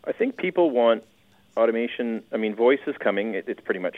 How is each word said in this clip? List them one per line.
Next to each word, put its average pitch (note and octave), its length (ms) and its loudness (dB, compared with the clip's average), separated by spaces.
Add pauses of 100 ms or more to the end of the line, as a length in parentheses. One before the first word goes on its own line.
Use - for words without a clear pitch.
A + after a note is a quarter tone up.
I - 80 -4
think B3+ 240 -2
people F3 340 0
want A#2 320 4 (540)
automation. A#2 680 0 (100)
I A#2+ 40 -6
mean, A2 180 -2
voice B2 320 4
is C#3+ 120 -4
coming. G2+ 360 -2
It, F#2+ 140 -6
it's G#2 120 -8
pretty F#2+ 200 -6
much F2 180 -6